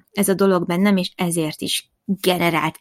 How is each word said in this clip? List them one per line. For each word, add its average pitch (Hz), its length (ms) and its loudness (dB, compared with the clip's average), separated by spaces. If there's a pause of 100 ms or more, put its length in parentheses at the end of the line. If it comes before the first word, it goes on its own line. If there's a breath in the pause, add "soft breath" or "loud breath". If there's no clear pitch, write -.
(120)
ez 202 160 0
a 196 60 0
dolog 185 320 2
bennem, 190 300 2
és 185 200 -4
ezért 165 440 -2
is - 300 -6 (300)
generált 170 600 0